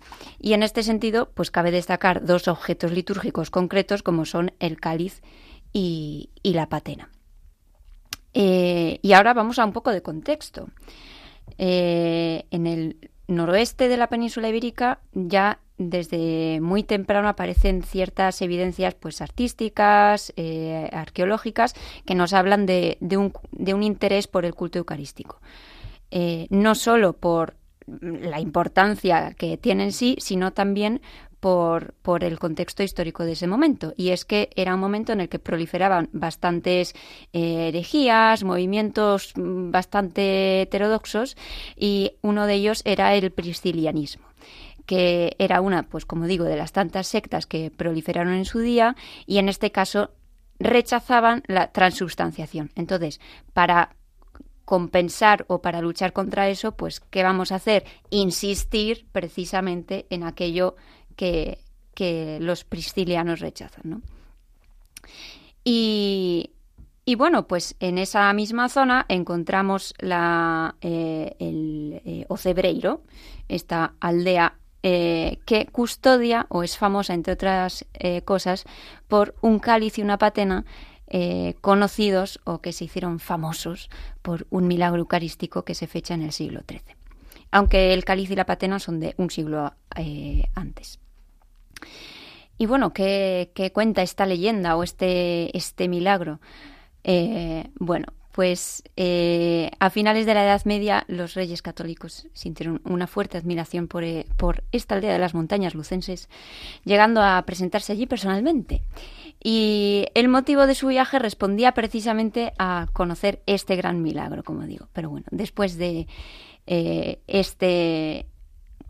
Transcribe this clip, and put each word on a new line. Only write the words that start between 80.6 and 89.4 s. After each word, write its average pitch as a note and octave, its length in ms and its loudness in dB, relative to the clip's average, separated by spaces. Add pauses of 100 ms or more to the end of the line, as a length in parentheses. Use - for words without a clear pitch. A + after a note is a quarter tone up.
eh, F3 520 -2
conocidos G3 840 2
o E3+ 160 -6
que F3 120 -8
se D#3+ 120 -12
hicieron E3+ 340 -6
famosos D#3+ 720 -6 (320)
por E3+ 300 -6
un F#3 180 2
milagro F3 320 2
eucarístico E3+ 640 -4
que F3 100 -8
se E3+ 120 -8
fecha - 260 -8
en E3+ 80 -4
el D#3 120 -6
siglo - 340 -8
trece. - 300 -18 (540)
Aunque F#3+ 440 6
el F#3 100 0
cáliz F#3+ 260 -2
y G3 60 -4
la F#3+ 80 0
patena F#3+ 340 -2
son E3+ 220 -6
de E3 160 -6
un F3 140 -2
siglo, D3+ 420 -4 (240)